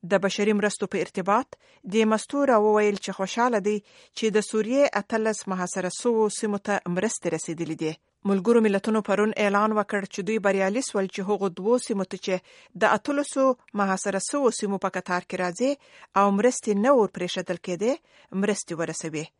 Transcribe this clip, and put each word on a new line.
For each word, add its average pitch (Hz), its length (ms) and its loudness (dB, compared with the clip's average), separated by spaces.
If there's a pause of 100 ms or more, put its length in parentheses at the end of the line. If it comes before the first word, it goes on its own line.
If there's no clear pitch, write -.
د 190 200 0
بشري 208 360 4
مرستو 202 340 0
په 180 120 0
ارتباط 202 520 -2 (280)
د 220 280 2
مستوره 269 500 2
وویل 208 340 4
چې - 200 -10
خوشحاله 233 500 0
دی 214 80 0 (420)
چې - 80 -4 (120)
د 208 100 0
سوریې 226 360 2 (180)
اتلس 220 500 -2
محاصره 180 460 -4
سوو 226 280 2 (140)
سیمو 208 200 -2 (100)
ته 202 100 0 (160)
مرستې 185 400 -2
رسیدلې 160 480 -6
دي. 156 100 -2 (380)
ملګرو 220 360 4
ملتونو 214 420 0
پرون 208 280 0
اعلان 208 400 2
وکړ 202 240 -2 (120)
چې - 140 -10
دوی 220 200 0
بریالي 196 400 0
سول 190 260 -4
چې - 160 -8
هغو 196 300 -2
دوو 220 260 0
سیمو 196 240 -4
ته 196 160 -10
چې 190 100 -2 (460)
د 214 160 4
اتلسو 285 480 -2 (360)
محاصره 190 500 -2
سوو 277 280 2
سیمو 196 280 -4
په 185 100 -4
کتار 180 320 -4
کې - 140 -6
راځي 180 280 -2 (480)
او 202 80 6 (100)
مرستې 233 340 2 (120)
نه 269 140 6
ور 208 180 2
پرېښودل 175 500 -6
کېدې، 185 280 -2 (380)
مرستې 196 500 -2
ورسوي. 156 440 -6 (140)